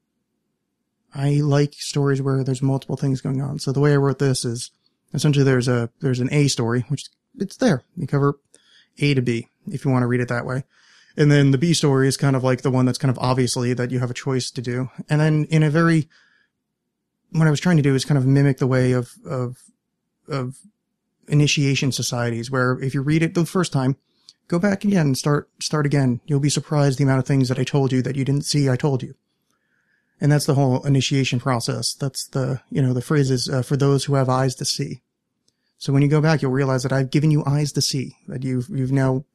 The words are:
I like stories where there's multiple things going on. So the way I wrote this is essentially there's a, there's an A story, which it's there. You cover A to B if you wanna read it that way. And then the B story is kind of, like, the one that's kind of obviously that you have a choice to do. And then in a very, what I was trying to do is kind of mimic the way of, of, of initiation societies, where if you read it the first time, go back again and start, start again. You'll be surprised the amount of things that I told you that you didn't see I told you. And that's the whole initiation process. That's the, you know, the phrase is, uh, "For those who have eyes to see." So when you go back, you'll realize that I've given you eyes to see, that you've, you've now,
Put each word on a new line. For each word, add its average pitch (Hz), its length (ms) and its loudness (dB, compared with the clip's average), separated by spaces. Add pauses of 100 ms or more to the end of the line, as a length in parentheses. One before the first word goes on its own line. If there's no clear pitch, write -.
(1160)
I 143 260 2
like 147 320 2
stories 139 480 -2
where 135 220 -2
there's 131 180 -2
multiple 135 360 -2
things 135 220 -2
going 135 220 -4
on. 139 160 -6
So 143 140 -4
the 131 80 -2
way 147 140 4
I 143 40 4
wrote 139 220 0
this 135 260 0
is 120 240 -8 (420)
essentially 143 320 2
there's 127 240 2
a, 120 220 0 (120)
there's 127 180 -2
an 127 120 -2
A 147 160 4
story, 120 400 -2
which - 220 -6 (300)
it's 196 180 -8
there. 190 260 2 (140)
You 175 80 -6
cover 143 340 0 (600)
A 143 160 2
to 127 80 2
B 120 240 -2 (240)
if 147 140 -10
you 135 60 2
wanna 123 160 2
read 123 140 0
it 120 60 -4
that 120 180 -6
way. 127 200 -6 (520)
And 147 120 4
then 143 220 6
the 135 60 4
B 170 160 2
story 135 340 2
is 131 80 0
kind 139 220 0
of, 123 80 -2
like, 127 160 0
the 135 100 0
one 127 140 2
that's 123 120 0
kind 139 120 0
of 120 100 -2
obviously 127 540 0
that 123 180 -4
you 123 80 -2
have 123 100 -2
a 120 40 -8
choice 131 380 -4
to 131 100 -8
do. 123 280 -6 (200)
And 151 100 2
then 151 300 2
in 160 120 4
a 156 80 2
very, 165 380 2 (1200)
what 160 160 4
I 156 40 6
was 143 80 0
trying 180 160 2
to 147 80 4
do 139 100 2
is 131 120 0
kind 147 120 2
of 131 80 0
mimic 139 340 2
the 135 80 0
way 127 260 2
of, 123 180 -4 (140)
of, 123 320 -8 (720)
of 135 260 -8 (720)
initiation 143 640 2
societies, 120 580 -4
where 127 300 0
if 131 140 -4
you 143 80 -2
read 151 220 0
it 160 100 -2
the 170 120 0
first - 280 -2
time, 131 240 0 (500)
go 170 100 -2
back 196 280 -2
again 190 220 2
and 131 100 0
start, 147 320 -2 (100)
start 151 260 -2
again. 135 400 0
You'll 143 140 0
be 143 100 2
surprised 143 480 0
the 147 60 2
amount 135 160 4
of 123 80 -4
things 135 220 2
that 131 100 -2
I 127 60 -2
told 135 260 0
you 127 120 2
that 135 120 -6
you 139 80 -4
didn't 139 220 -2
see 143 240 0
I 123 80 2
told 139 260 -2
you. 135 120 -14 (1080)
And 147 100 2
that's 147 140 2
the 151 80 0
whole 131 320 0
initiation 135 560 0
process. 120 520 -4
That's - 340 -8
the, 131 420 -6
you - 120 -2
know, 127 120 0
the 123 80 -2
phrase 143 300 0
is, 123 180 -2
uh, 131 140 -2
"For 147 120 -2
those 139 300 2
who 143 80 -2
have 135 160 2
eyes 131 260 0
to 143 100 -10
see." 143 360 -6 (800)
So - 120 -4
when 139 120 4
you 147 40 4
go 151 140 2
back, 156 220 2
you'll 135 80 -2
realize 131 320 0
that 131 100 -2
I've 135 160 -2
given 147 220 2
you 147 120 2
eyes 143 280 -2
to 143 100 -2
see, - 360 -4 (100)
that 131 160 -10
you've, 127 260 -4
you've 131 220 -4
now, 135 440 0